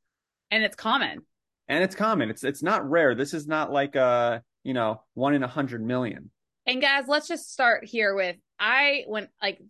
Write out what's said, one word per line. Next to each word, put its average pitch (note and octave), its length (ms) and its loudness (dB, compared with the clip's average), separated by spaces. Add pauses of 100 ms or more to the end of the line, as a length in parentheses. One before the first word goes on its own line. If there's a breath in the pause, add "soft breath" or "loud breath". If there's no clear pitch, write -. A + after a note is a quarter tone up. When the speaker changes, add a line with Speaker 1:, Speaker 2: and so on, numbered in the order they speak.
(520)
Speaker 1:
And A3 120 2
it's G#3 120 -2
common. A3 520 -2 (400)
Speaker 2:
And D#3+ 160 2
it's F#3+ 120 -2
common. G3 360 0
It's, - 120 -10
it's C#3 200 -4
not F3+ 260 0
rare. D3+ 240 4
This C#3+ 220 -4
is D3+ 100 -8
not D#3 260 -2
like C#3+ 240 0
a, A#2+ 460 2 (220)
you C3 100 -6
know, A2+ 300 -2 (100)
one C#3 220 2
in C3+ 80 2
a B2 40 0
hundred B2 320 -4
million. A2+ 520 -4 (340)
Speaker 1:
And B3+ 160 0
guys, C#4 260 2
let's D4 200 0
just - 260 -8
start A#3 320 2
here G#3 300 0
with, F3+ 200 0 (240)
I C4+ 480 2
went, G#3+ 220 -6 (120)
like, - 280 -4